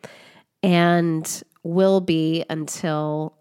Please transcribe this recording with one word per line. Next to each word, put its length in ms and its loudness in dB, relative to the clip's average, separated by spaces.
and 800 2
will 380 2
be 480 0
until 920 -6